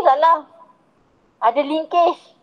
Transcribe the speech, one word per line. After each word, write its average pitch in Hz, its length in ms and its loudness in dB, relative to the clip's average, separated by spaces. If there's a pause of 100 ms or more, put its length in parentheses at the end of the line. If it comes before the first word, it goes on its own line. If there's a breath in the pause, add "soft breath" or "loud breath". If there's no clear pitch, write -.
salah. 311 420 2 (960)
Ada 233 220 0
linkage. 320 560 -2 (220)